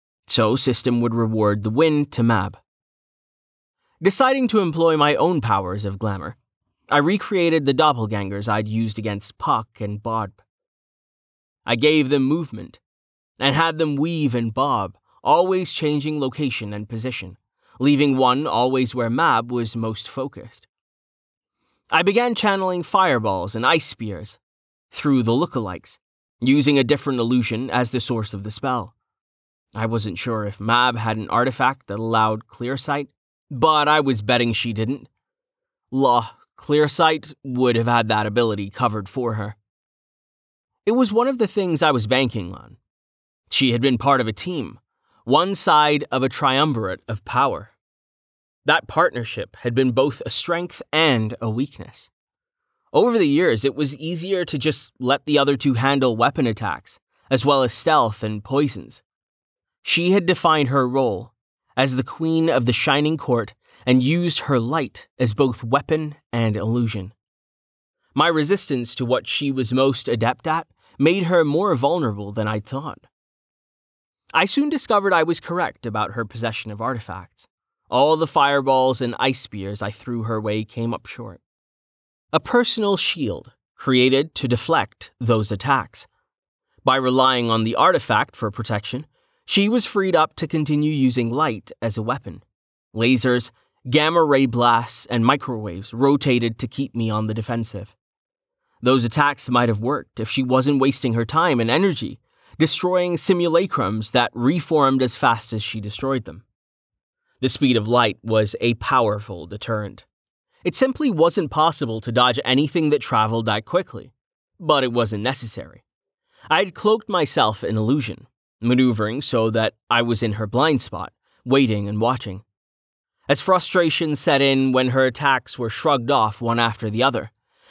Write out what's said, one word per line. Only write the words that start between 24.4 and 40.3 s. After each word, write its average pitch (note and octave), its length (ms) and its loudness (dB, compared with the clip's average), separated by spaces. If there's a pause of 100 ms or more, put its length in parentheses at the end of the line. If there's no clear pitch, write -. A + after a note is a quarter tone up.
through C3+ 320 2
the A2+ 100 2
lookalikes, A#2 640 -4 (420)
using C#3 380 4
a C3 60 4
different C3+ 340 -2
illusion A#2+ 520 -2
as A#2+ 200 0
the B2 100 -4
source A2+ 320 -4
of G2+ 120 -10
the G#2+ 60 -10
spell. B2 440 -6 (800)
I A2 120 -4
wasn't G#2+ 320 -4
sure A2 280 -6
if G2 140 -10
Mab A#2+ 360 2
had A2 200 -4
an A2 120 -8
artifact B2+ 600 -2
that G2+ 100 -8
allowed A2 480 0
clear B2+ 300 -8
sight, C#3+ 320 -6 (420)
but D3 380 2
I D3+ 120 4
was C3 220 0
betting A#2+ 300 2
she A2+ 200 -4
didn't. A2+ 360 -6 (800)
Law, B2 400 2 (260)
clear D3 320 2
sight D#3+ 440 0 (100)
would B2 340 2
have A#2 100 0
had A#2+ 220 2
that G#2+ 180 0
ability G#2 440 -2
covered G#2+ 380 -4
for A#2+ 260 -4
her. G#2 220 -8 (1300)